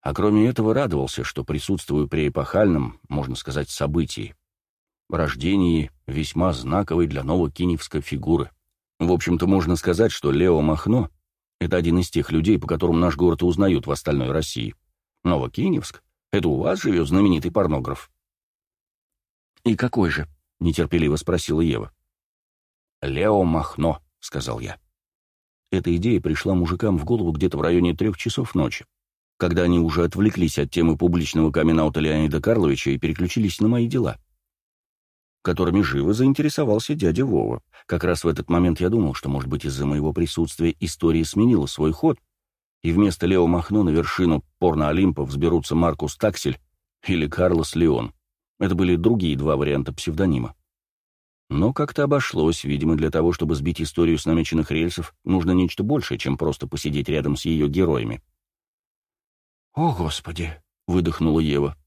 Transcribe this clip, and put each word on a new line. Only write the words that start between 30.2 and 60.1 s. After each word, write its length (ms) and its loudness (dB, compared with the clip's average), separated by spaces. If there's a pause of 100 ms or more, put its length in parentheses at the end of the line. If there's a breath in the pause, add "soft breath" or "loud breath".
от 120 -2
темы 260 2
публичного 560 2
камин-аута 480 2
Леонида 400 0
Карловича 500 2
и 80 0
переключились 600 -2
на 80 4
мои 180 2
дела, 320 -2 (1200)
которыми 400 2
живо 300 0
заинтересовался 840 2
дядя 300 0
Вова. 380 -2 (240 soft breath)
Как 180 -2
раз 200 0
в 40 2
этот 200 -4
момент 320 2
я 80 0
думал, 260 0
что, 140 -8
может 200 -4
быть, 160 -6
из-за 220 -4
моего 260 0
присутствия 680 -2
история 440 0
сменила 420 2
свой 260 -2
ход, 260 0 (640)
и 100 -2
вместо 340 2
Лео 200 4
Махно 360 2
на 80 2
вершину 540 0 (140)
порно-олимпа 640 2
взберутся 500 0
Маркус 420 0
Таксель 420 -2 (480)
или 220 0
Карлос 460 0
Леон. 380 2 (460)
Это 160 0
были 220 2
другие 400 2
два 200 0
варианта 360 -2
псевдонима. 640 -2 (920)
Но 240 0
как-то 320 -2
обошлось, 580 0
видимо, 320 0
для 160 0
того, 220 2
чтобы 240 -2
сбить 240 -4
историю 380 0
с 80 -6
намеченных 440 0
рельсов, 440 -4 (100)
нужно 260 2
нечто 320 2
большее, 360 -2
чем 200 -4
просто 300 -4
посидеть 400 -4
рядом 280 -2
с 80 -10
ее 220 0
героями. 560 0 (1500)
"О, 180 0
Господи!" — 720 -6 (240)